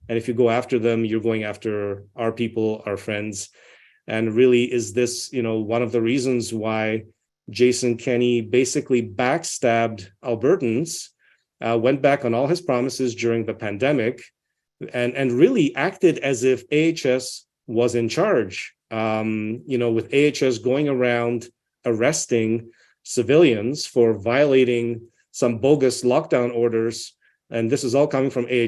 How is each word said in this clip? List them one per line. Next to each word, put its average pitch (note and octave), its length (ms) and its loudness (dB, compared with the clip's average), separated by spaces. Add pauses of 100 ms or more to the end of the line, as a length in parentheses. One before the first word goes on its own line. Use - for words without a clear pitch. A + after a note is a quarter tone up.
And A#2 100 -2
if A2+ 80 -4
you A#2+ 80 -2
go A#2 160 4
after B2 300 0
them, A2+ 240 0
you're A2 160 -2
going A2 240 -2
after G2+ 580 -6 (140)
our A2+ 160 -2
people, A2 520 -4
our G2+ 120 -4
friends." G#2 540 -8 (580)
And A2 260 -2
really, B2 300 6 (140)
is G#2 160 -6
this, A#2+ 380 -4
you C3 100 -4
know, A2+ 180 -2
one A2+ 220 -2
of A2+ 100 -4
the A#2 100 0
reasons B2 500 -2
why A2 520 -4 (460)
Jason A#2+ 460 2
Kenney B2 440 0
basically B2 640 0
backstabbed A#2 1080 -2 (160)
Albertans, B2 840 -2 (500)
uh, A#2 180 0
went C3 240 2
back C#3+ 220 2
on A2+ 100 0
all B2+ 120 2
his F3 140 0
promises B2+ 540 -2
during A2+ 300 -2
the A2 100 -6
pandemic, A#2 680 -2 (720)
and, B2 220 -2
and C3 180 0
really E3 440 4
acted E3 420 2
as C3+ 240 -2
if B2+ 280 2
A D3 80 2 (180)
H D3+ 100 -4
S B2+ 400 -2 (200)
was A#2 280 0
in A#2 140 0
charge, C#3+ 640 -2 (160)
um, A2 760 -4
you B2+ 120 -2
know, A#2+ 120 0
with A2+ 220 -2
A C3+ 40 0
H D3 260 2
S B2+ 160 2
going C3 300 0
around A#2+ 600 0 (360)
arresting A#2 840 0 (320)
civilians B2+ 840 2
for A#2 260 4
violating A#2+ 960 2 (260)
some B2 260 0
bogus C3 440 2
lockdown B2 520 0
orders. A2+ 600 -2 (360)
And A#2 200 -2
this C3+ 120 0
is B2 120 0
all C#3+ 120 4
coming C#3 240 0
from B2 160 -4
A B2 220 0